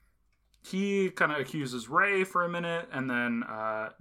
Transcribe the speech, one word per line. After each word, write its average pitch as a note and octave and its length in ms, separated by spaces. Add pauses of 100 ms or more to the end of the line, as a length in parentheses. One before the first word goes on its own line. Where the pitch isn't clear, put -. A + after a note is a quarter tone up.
(640)
he G3 460
kinda D#3+ 280
accuses B2+ 520
Ray F#3+ 340
for F#3 200
a E3+ 60
minute, E3+ 420
and C3 180
then, A#2+ 340
uh, A2 460 (120)